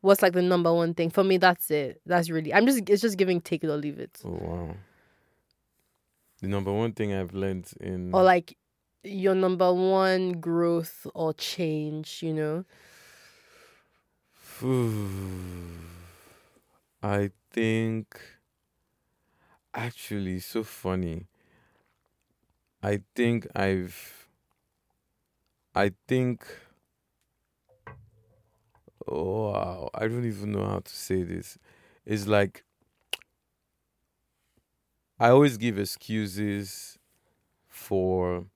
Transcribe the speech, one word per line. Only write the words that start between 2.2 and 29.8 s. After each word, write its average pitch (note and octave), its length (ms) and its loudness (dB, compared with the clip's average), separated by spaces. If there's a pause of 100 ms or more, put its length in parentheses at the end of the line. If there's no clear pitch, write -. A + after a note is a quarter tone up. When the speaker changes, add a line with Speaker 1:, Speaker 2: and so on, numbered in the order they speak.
Speaker 1:
really, D#3+ 240 -2
I'm G#3 140 6
just, B3+ 200 2
it's G3+ 140 4
just G#3+ 160 0
giving F3+ 240 2
take - 220 -4
it E3 60 -2
or D3 80 0
leave D3 220 -6
it. - 240 -14
Speaker 2:
Oh, - 60 -10 (100)
wow. E2+ 360 -8 (1700)
The F#2+ 60 -6
number G2 240 -2
one A2+ 220 0
thing G#2 180 -2
I've F#2+ 220 -4
learned F#2+ 380 -4 (100)
in F2+ 320 -6
Speaker 1:
Or, F#3+ 100 6
like, F3+ 320 4 (480)
your F#3+ 300 0
number F#3 400 4
one F#3 600 2
growth E3+ 840 -2
or D#3+ 180 -2
change, D#3 880 -6
you D#3+ 140 -4
know? D#3 300 -2 (2000)
Speaker 2:
<sighs> G#2 800 -2 (1600)
I G2+ 280 0 (200)
think, A2+ 680 -2 (1500)
actually, G2+ 680 -6
so A2 240 -4
funny. F2+ 640 -4 (1600)
I G2+ 180 -2 (140)
think A#2 400 0
I've, F#2+ 720 -4 (1500)
I G2 160 2 (160)
think, B2+ 380 0 (2500)
oh, G2 440 -2
wow, F#2 420 -4